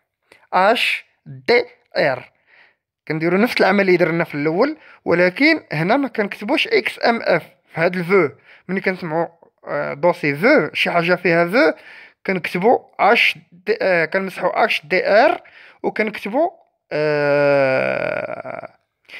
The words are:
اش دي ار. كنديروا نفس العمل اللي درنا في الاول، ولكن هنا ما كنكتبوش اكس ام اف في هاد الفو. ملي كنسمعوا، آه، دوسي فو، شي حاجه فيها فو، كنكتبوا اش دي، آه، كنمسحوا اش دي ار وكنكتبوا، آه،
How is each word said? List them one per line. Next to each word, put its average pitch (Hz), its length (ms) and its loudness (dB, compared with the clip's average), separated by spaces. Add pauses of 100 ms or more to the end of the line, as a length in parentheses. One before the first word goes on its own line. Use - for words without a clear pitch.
(540)
اش 202 520 2 (220)
دي 131 380 0 (320)
ار. 135 360 -2 (760)
كنديروا 165 300 0
نفس 247 220 0
العمل 196 200 4
اللي 185 160 4
درنا 165 280 0
في - 100 -8
الاول، 175 420 -2 (280)
ولكن 180 580 2 (100)
هنا 165 240 0
ما 277 120 -2
كنكتبوش 214 600 -4
اكس - 380 -2
ام 233 160 0
اف 165 200 0
في - 380 -12
هاد 180 160 0
الفو. 175 320 2 (400)
ملي 185 120 -4
كنسمعوا، 170 460 -4 (400)
آه، 147 280 -6
دوسي 151 420 0
فو، 208 360 2
شي - 180 -2
حاجه 175 240 0
فيها 170 320 2
فو، 285 260 2 (540)
كنكتبوا 190 520 0 (220)
اش 208 380 2 (140)
دي، 208 300 -4
آه، 175 220 2
كنمسحوا 190 600 -2
اش 202 220 -4
دي 180 200 0
ار 285 340 4 (420)
وكنكتبوا، 214 680 -4 (420)
آه، 143 1800 -2 (460)